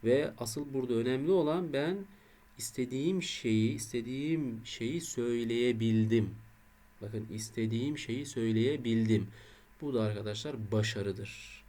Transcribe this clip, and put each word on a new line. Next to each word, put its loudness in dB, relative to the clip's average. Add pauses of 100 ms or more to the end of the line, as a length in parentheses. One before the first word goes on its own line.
Ve 4
asıl -6
burada 0
önemli 0
olan 2
ben 0 (600)
istediğim -2
şeyi, 2
istediğim -4
şeyi -4
söyleyebildim. 2 (720)
Bakın, -8
istediğim -2
şeyi -6
söyleyebildim. 2 (540)
Bu -4
da 2
arkadaşlar -4
başarıdır. -2